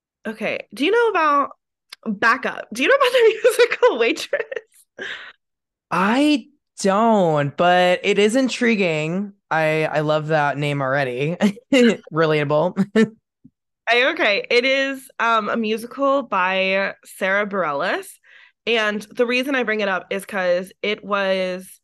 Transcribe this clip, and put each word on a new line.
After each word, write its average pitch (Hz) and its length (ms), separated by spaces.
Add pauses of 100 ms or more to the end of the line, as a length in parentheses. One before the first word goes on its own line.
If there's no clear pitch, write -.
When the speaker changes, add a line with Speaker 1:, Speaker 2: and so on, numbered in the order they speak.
(260)
Speaker 1:
okay, 214 480
do 262 120
you 370 60
know 466 180
about, 311 420 (540)
back 233 400
up, - 280
do 240 100
you 320 60
know 523 60
about 508 160
the 453 320
<laughs> 480 160
musical 453 400
Waitress? - 440 (1500)
Speaker 2:
I 233 560 (340)
don't, 190 760
but 180 460
it 196 160
is 208 160
intriguing. 196 1000 (160)
I, 156 360
I 151 160
love 151 260
that 147 300
name 143 240
already. 135 560 (200)
<laughs> - 160 (400)
Relatable. 156 640 (200)
<laughs> 220 220 (720)
Speaker 1:
I, 240 220
okay, 247 400
it 240 140
is, 269 440 (100)
um, 220 280
a - 80
musical 233 680
by 190 680 (120)
Sarah 202 420
Bareilles. 190 600 (580)
And 214 380
the - 220
reason 254 300
I 254 80
bring 214 160
it 202 80
up 185 220
is 196 160
'cause 185 560
it 208 240
was 190 800